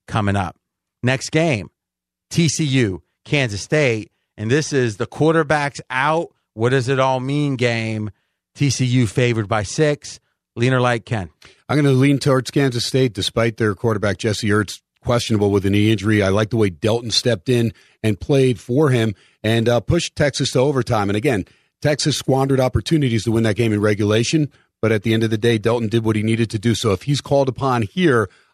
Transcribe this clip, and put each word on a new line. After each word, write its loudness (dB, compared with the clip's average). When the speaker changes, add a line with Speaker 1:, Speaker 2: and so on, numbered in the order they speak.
Speaker 1:
coming 0
up. -4
Next -2
game, 0
T 2
C -2
U, 0
Kansas -2
State. -2
And -6
this 0
is 0
the -4
quarterback's 0
out. -2
What 0
does 0
it 0
all 2
mean -2
game? -2
T 0
C -2
U 2
favored -2
by 0
six. -4
Lean 0
or 2
like, 0
Ken? -6
Speaker 2:
I'm -2
gonna 4
lean 4
towards 0
Kansas 0
State 0
despite -2
their 0
quarterback, -2
Jesse -4
Ertz, -2
questionable 0
with 2
a 2
knee 2
injury. 2
I 2
like 0
the -2
way 2
Delton -2
stepped -2
in 2
and 0
played 2
for 0
him 0
and, 2
uh, 2
pushed -2
Texas 0
to 0
overtime. 0
And -2
again, -2
Texas -2
squandered 0
opportunities 0
to -2
win 0
that 0
game 0
in 0
regulation, 0
but 0
at 0
the 0
end 2
of -2
the -2
day, 2
Delton 0
did 0
what 0
he -2
needed 0
to -6
do. 2
So 0
if -2
he's -2
called 0
upon -2
here, 2